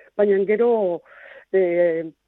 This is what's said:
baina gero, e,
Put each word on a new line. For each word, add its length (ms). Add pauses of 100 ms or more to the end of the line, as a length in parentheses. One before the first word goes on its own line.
(180)
baina 280
gero, 560 (520)
e, 520 (220)